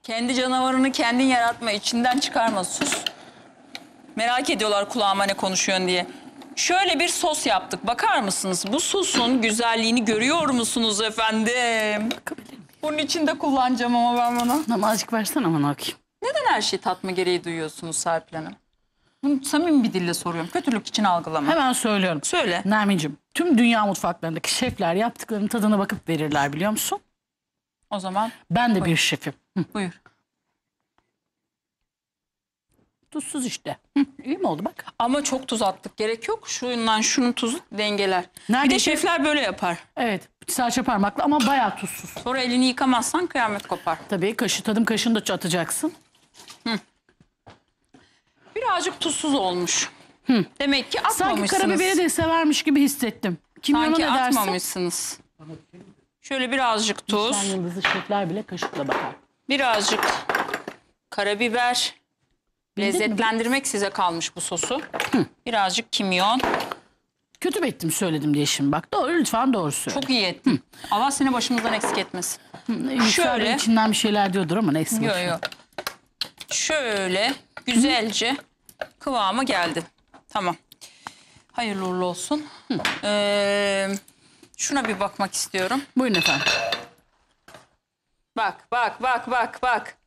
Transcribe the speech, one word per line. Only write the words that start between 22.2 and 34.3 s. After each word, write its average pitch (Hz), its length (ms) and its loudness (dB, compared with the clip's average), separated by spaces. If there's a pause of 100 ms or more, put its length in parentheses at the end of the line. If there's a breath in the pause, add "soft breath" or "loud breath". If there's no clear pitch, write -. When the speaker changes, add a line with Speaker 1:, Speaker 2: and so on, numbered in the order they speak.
Speaker 1:
Söyle. 196 420 0
Speaker 2:
Nermin'cim, 196 520 2 (160)
tüm 339 240 4
dünya 233 280 4
mutfaklarındaki 170 680 -2
şefler 196 400 0
yaptıklarının 214 520 -2
tadına 208 320 2
bakıp 196 300 -4
verirler, 147 440 0
biliyor 190 180 0
musun? - 280 -4 (880)
Speaker 1:
O 208 100 -4
zaman 196 320 -2 (200)
Speaker 2:
Ben 233 240 4
de 185 60 4
Speaker 1:
buyur. - 100 0
Speaker 2:
bir 156 60 4
şefim. - 360 0 (240)
Hı. 170 60 0 (100)
Speaker 1:
Buyur. 190 280 -6 (3000)
Speaker 2:
Tuzsuz 285 340 -6
işte. - 320 -8 (200)
Hı, 277 80 4 (200)
iyi 302 120 -4